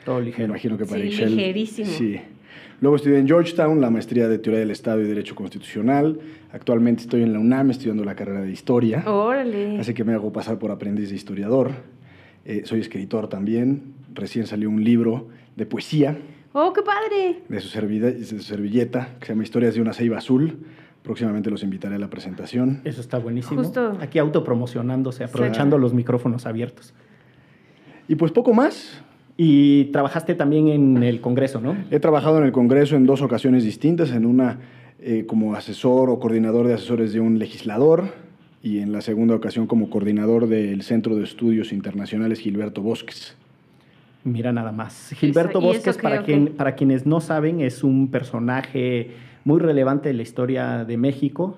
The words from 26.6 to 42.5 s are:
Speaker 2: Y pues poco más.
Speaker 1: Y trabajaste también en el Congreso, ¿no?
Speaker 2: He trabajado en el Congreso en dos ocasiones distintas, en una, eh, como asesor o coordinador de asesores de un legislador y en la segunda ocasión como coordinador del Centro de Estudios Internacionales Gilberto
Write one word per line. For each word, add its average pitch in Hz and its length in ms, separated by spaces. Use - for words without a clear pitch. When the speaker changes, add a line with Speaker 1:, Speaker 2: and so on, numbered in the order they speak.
Speaker 2:
Y 160 80
pues 160 160
poco 240 220
más. - 480
Speaker 1:
Y 143 460
trabajaste 143 480
también 156 340
en 135 360
el 120 180
Congreso, 123 400
¿no? 139 140
Speaker 2:
He 151 80
trabajado 156 400
en 147 60
el 127 60
Congreso 135 440
en 131 100
dos 135 160
ocasiones 127 420
distintas, 151 480
en 113 140
una, 123 320
eh, 113 280
como 107 260
asesor 127 560
o 117 100
coordinador 113 460
de 120 80
asesores 113 400
de 113 60
un 113 180
legislador 123 680
y 104 160
en 101 120
la 104 100
segunda 113 340
ocasión 110 320
como 110 240
coordinador 107 560
del 104 340
Centro 113 340
de 104 80
Estudios 110 480
Internacionales 104 680
Gilberto 104 420